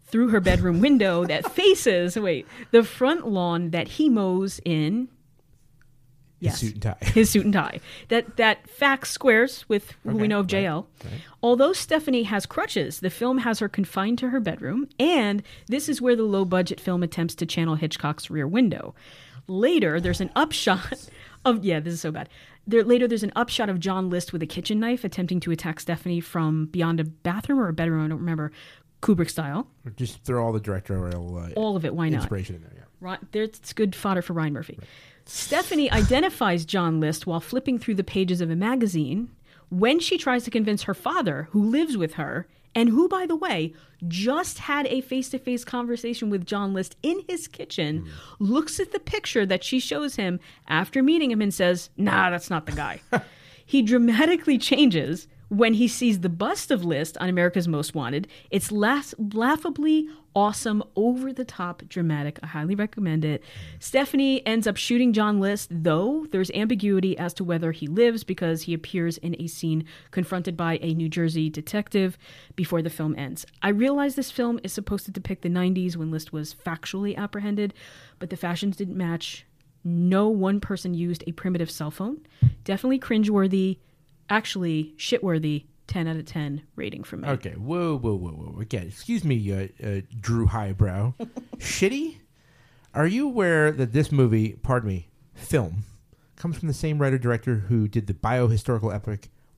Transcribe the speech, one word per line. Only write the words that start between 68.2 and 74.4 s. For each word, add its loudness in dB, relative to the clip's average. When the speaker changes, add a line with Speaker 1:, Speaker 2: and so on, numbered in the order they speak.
Speaker 1:
because -2
he -4
appears -4
in -4
a -6
scene -2
confronted -4
by -2
a -2
New -2
Jersey 0
detective -2
before 0
the -4
film -4
ends. -10
I 0
realize 2
this -4
film -2